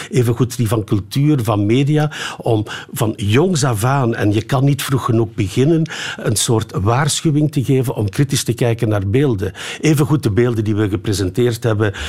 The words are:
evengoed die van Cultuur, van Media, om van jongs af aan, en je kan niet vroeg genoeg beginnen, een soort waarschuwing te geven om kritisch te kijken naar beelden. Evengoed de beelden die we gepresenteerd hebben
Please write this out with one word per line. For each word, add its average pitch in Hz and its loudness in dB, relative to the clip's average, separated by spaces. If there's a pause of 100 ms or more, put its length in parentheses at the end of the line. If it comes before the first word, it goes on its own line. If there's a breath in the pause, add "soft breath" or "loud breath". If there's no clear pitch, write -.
(120)
evengoed 123 0
die 117 0
van 107 0
Cultuur, 139 0
van 104 0
Media, 147 2 (260 loud breath)
om 107 0 (260 loud breath)
van 110 -2
jongs 139 2
af 117 0
aan, 127 2
en 104 0
je 110 0
kan 135 0
niet 143 2
vroeg 131 -2
genoeg 113 0
beginnen, 139 0 (280 loud breath)
een 120 -2
soort 110 0 (100)
waarschuwing 143 0
te 139 -2
geven 131 0
om 104 -2
kritisch 139 0
te 117 -2
kijken 117 0
naar 104 0
beelden. 104 0 (300 loud breath)
Evengoed 151 2
de - 2
beelden 113 2
die 107 0
we 104 0
gepresenteerd 104 -2
hebben 107 2 (180 loud breath)